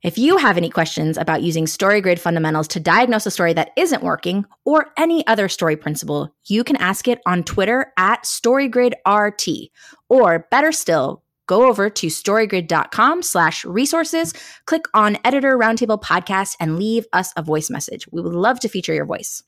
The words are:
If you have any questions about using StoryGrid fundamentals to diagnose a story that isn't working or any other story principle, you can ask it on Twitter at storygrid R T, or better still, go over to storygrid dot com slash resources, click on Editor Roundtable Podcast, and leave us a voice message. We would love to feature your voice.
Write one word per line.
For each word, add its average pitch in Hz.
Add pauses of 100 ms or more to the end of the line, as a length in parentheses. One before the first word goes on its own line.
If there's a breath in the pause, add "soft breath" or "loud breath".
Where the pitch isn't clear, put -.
If 175
you 320
have 226
any 170
questions 160
about 160
using 160
StoryGrid 190
fundamentals 160
to -
diagnose 220
a 202
story 170
that 160
isn't 330
working 180 (180)
or 302 (100)
any 330
other 214
story 160
principle, 151 (120)
you 220
can 285
ask 185
it 240
on 175
Twitter 226
at 196
storygrid 247 (100)
R 208
T, - (380 loud breath)
or 190
better 294
still, 156 (240)
go 233
over 202
to -
storygrid 196
dot 160
com 302
slash 165
resources, 320 (320 loud breath)
click 320
on 208
Editor 262
Roundtable 220
Podcast, 190
and 160
leave 220
us 185
a 170
voice 156
message. -
We 170
would 170
love 220
to 220
feature 170
your 147
voice. -